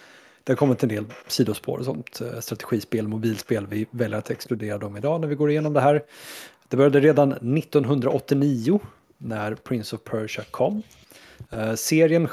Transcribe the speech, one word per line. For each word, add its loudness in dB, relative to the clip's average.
Det 0
har 2
kommit 2
en 2
del -4
sidospår -2
och -8
sånt. -10
Eh, -8
strategispel, -4
mobilspel. -4
Vi -4
väljer -4
att -6
exkludera -6
dem -10
idag -2
när -4
vi -4
går 2
igenom 0
det 2
här. 4
Det -2
började 8
redan 6
nittonhundraåttionio 2
när -6
Prince -6
of -18
Persia -8
kom. -2
Eh, -4
serien 2